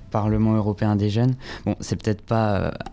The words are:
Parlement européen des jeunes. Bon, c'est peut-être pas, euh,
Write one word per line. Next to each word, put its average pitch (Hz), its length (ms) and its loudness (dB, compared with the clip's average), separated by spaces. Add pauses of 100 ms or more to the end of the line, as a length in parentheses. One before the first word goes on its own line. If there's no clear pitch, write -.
(100)
Parlement 110 440 2
européen 107 420 2
des 104 140 2
jeunes. 120 240 2 (320)
Bon, 104 140 0
c'est - 200 -4
peut-être 104 220 -2
pas, 110 340 2
euh, 87 140 0 (220)